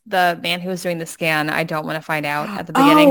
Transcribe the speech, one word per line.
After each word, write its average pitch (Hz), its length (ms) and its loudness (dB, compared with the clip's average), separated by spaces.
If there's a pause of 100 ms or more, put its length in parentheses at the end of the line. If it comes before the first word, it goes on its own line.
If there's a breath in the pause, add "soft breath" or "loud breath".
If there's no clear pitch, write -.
the 180 360 0
man 175 180 -4
who 180 80 -8
was 180 140 -6
doing 175 160 -4
the 165 80 -8
scan, 156 420 -2
"I 156 160 -2
don't 160 220 -6
wanna 156 160 -6
find 151 240 -4
out," 147 240 -4
at 196 160 -8
the 165 80 -14
beginning, 294 360 6